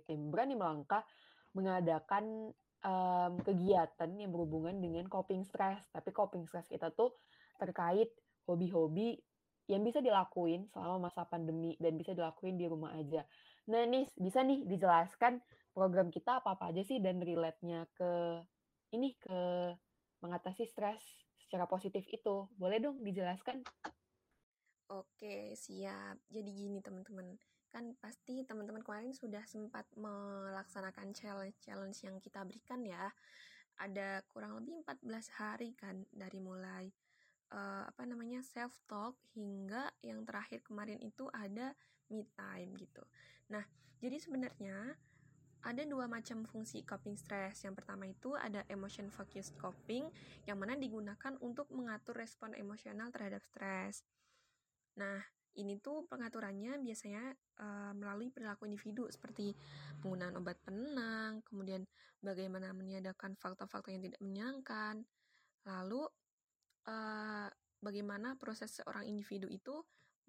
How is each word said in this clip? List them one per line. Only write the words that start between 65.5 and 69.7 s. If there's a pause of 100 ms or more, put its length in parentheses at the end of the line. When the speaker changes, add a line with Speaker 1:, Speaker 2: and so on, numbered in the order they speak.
Speaker 2:
lalu, (800)
eh, (320)
bagaimana
proses
seorang
individu
itu (480)